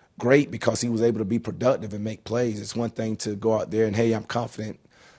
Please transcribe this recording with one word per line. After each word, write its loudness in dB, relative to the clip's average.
great 4
because 0
he -2
was 0
able 4
to 0
be 0
productive -2
and -8
make -6
plays. -2
It's -8
one -2
thing -4
to -4
go 2
out -4
there 4
and, 0
"Hey, 4
I'm -2
confident," -6